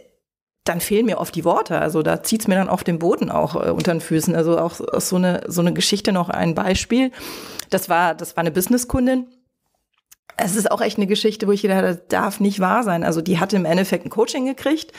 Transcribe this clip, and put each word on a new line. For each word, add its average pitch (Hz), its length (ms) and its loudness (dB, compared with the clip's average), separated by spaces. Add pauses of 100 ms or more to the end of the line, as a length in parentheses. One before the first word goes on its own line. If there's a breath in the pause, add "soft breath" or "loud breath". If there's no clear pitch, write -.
(640)
dann 175 160 -2
fehlen 214 260 2
mir 185 120 0
oft - 180 -6
die 165 80 -4
Worte. 175 340 0
Also 156 240 0
da 165 200 -2
zieht's - 260 -2
mir 185 80 4
dann 190 120 2
auf 185 160 -2
den 170 140 0
Boden 175 320 0
auch, 156 240 0
äh, - 160 0
unter 165 220 0
den 165 80 -2
Füßen. 160 340 0
Also 165 240 2
auch, 165 220 -4
auch - 200 -2
so 185 160 -2
eine, 180 300 0
so 170 140 -2
eine 170 120 2
Geschichte 196 400 0
noch 180 160 0
ein 175 260 0
Beispiel. 226 580 0 (580 loud breath)
Das 190 180 -2
war, 170 260 2
das 165 220 -12
war - 40 0
eine 170 100 0
Businesskundin. 247 760 2 (1080)
Es 202 200 -2
ist 208 140 0
auch 196 100 0
echt 214 160 -2
eine 208 100 2
Geschichte, 208 400 0
wo 196 60 4
ich 202 100 2
gedacht 190 160 2
habe, 185 100 2
das 185 200 -6
darf 196 320 0
nicht 202 180 2
wahr 196 240 2
sein. 175 220 0
Also 165 160 0
die 170 180 0
hatte 196 160 0
im 190 100 2
Endeffekt 180 400 0
ein 151 60 -10
Coaching 254 360 0
gekriegt, 269 520 -2